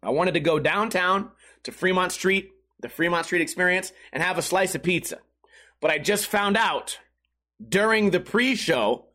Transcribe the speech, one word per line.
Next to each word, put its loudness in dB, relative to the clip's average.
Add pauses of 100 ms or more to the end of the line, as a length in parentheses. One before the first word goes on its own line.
I -4
wanted 0
to 2
go 2
downtown 0 (320)
to -12
Fremont 0
Street, -2 (300)
the -12
Fremont -2
Street 0
Experience, 0 (200)
and -4
have -2
a -2
slice 0
of -6
pizza. -2 (640)
But 2
I 0
just 0
found 0
out -2 (680)
during 2
the 2
pre-show 0